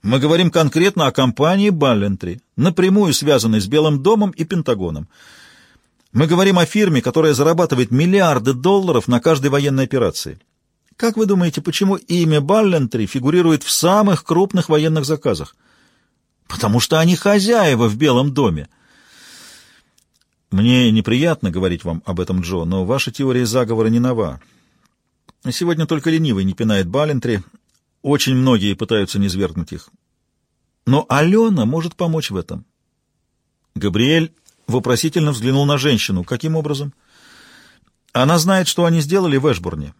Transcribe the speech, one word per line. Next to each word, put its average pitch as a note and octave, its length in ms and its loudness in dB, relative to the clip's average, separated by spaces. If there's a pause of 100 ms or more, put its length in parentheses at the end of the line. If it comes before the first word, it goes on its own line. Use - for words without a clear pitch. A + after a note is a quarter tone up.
Мы A#2+ 160 0
говорим E3 320 2
конкретно E3+ 560 2
о E3 40 0
компании D#3+ 600 0
Баллентри, G2+ 680 -2 (140)
напрямую F#3 580 2
связанной A#2 460 2
с F#2+ 60 -2
Белым D3 380 0
домом G#3 280 2
и D#3+ 140 -6
Пентагоном. F#2 640 -4 (1040)
Мы C3+ 140 2
говорим F3+ 320 4
о E3+ 60 4
фирме, F#3 360 2
которая D3+ 320 2
зарабатывает C#3+ 560 2
миллиарды D3 640 2
долларов E3 540 0
на B2 120 2
каждой C#3+ 300 0
военной C3+ 360 0
операции. A2+ 540 -4 (560)
Как A3+ 220 -2
вы A3 80 2
думаете, F3+ 360 0
почему F#3+ 340 -2
имя E3 440 0
Баллентри D3 680 0
фигурирует D#3 560 0
в - 80 -6
самых G3 520 2
крупных F3+ 460 0
военных D#3 360 0
заказах? B2+ 500 -4 (920)
Потому A2 320 0
что - 200 0
они E3 160 4
хозяева G3 720 2
в G#2 100 -2
Белом D3 340 2
доме». G2 380 -2 (1800)
«Мне A#2+ 400 4
неприятно A#2 580 0
говорить F2+ 360 -2
вам E2 200 -8
об F2 140 -6
этом, F#2 220 -4
Джо, E2+ 240 -4
но F#2 180 -2
ваша B2 260 -2
теория B2+ 360 -2
заговора A2+ 420 -2
не A#2 120 2
нова. A2+ 420 -4 (1080)
Сегодня E3 360 -2
только D#3+ 240 -2
ленивый D3+ 340 0
не F#2+ 100 -2
пинает G2+ 360 -2
Баллентри, A#2+ 520 -2 (600)
очень C#3 340 0
многие A#2 380 2
пытаются G#2 440 -2
низвергнуть F2+ 540 -4
их. D#2 180 -16 (960)
Но C3+ 220 0
Алена F3 580 2
может D#3+ 300 -4
помочь D#3+ 360 -4
в G2 40 -8
этом». E2 300 -10 (1120)
Габриэль C3 580 0 (340)
вопросительно D3 640 0
взглянул C3 340 0
на C#3+ 120 0
женщину. G#2+ 480 -2
«Каким D#3+ 320 -4
образом?» D3 360 -6 (1160)
«Она C#3+ 260 2
знает, F#3 300 0
что - 160 -2
они E3 160 2
сделали D#3 380 0
в C#3+ 120 2
Эшбурне. E2 500 -6